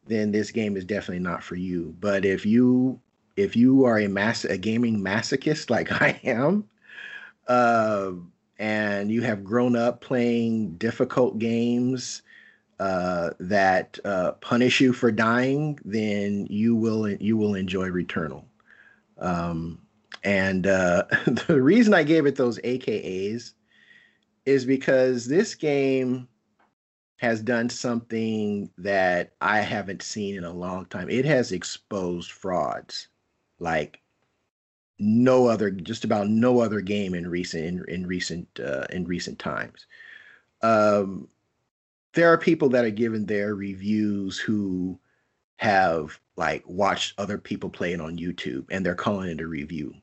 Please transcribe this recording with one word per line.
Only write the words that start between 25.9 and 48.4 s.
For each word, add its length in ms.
has 260
done 260
something 1000
that 600
I 180
haven't 420
seen 340
in 80
a 80
long 360
time. 200
It 180
has 260
exposed 800
frauds 800
like 420
no 480
other, 240
just 340
about 260
no 320
other 200
game 320
in 160
recent, 340
in, 240
in 200
recent, 400
uh, 300
in 160
recent 320
times. 480
Um, 640
there 200
are 60
people 300
that 160
are 40
giving 380
their 260
reviews 880
who 600
have, 600
like, 280
watched 540
other 180
people 320
play 240
it 80
on 160
YouTube, 540